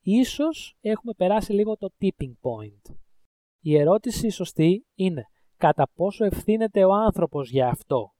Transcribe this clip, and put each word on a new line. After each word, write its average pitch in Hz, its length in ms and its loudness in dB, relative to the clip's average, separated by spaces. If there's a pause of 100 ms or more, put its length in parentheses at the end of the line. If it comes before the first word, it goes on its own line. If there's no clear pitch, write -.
ίσως 262 800 -2
έχουμε 220 360 -6
περάσει 202 360 -2
λίγο 214 240 0
το 190 240 -10
tipping 151 400 -2
point. 107 540 -10 (680)
Η 151 180 2
ερώτηση 214 500 2
σωστή 180 680 0
είναι 175 300 -4 (320)
κατά 151 380 2
πόσο 190 300 -2
ευθύνεται 208 600 0
ο 190 80 6
άνθρωπος 170 580 0
για 127 180 2
αυτό 123 520 -4